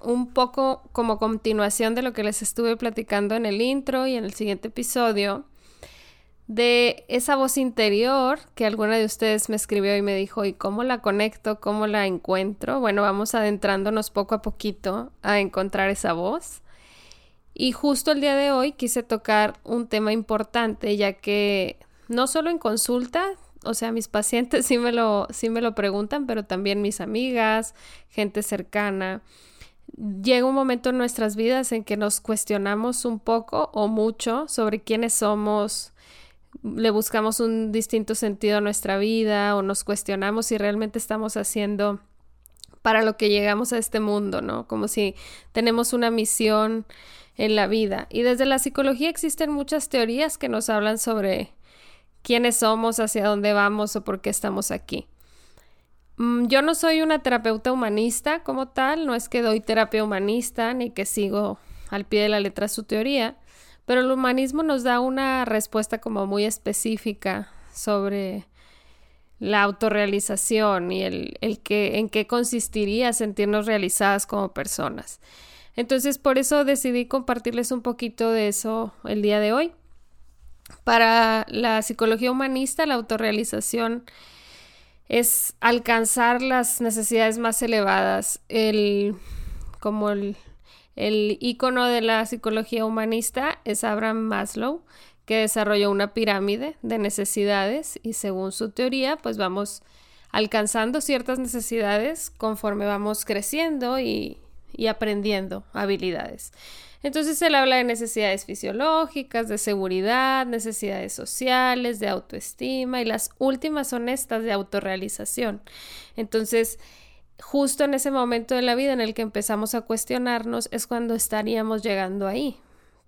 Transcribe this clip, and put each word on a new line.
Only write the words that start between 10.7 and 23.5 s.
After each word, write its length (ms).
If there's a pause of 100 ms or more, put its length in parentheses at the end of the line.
la 200
conecto? 560
¿Cómo 260
la 220
encuentro?". 720
Bueno, 240
vamos 320
adentrándonos 760
poco 240
a 80
poquito 680 (100)
a 180
encontrar 520
esa 220
voz. 500 (880)
Y 180
justo 420
el 80
día 140
de 140
hoy 220
quise 320
tocar 600
un 220
tema 260
importante, 840
ya 160
que 640 (340)
no 160
solo 220
en 80
consulta, 680 (380)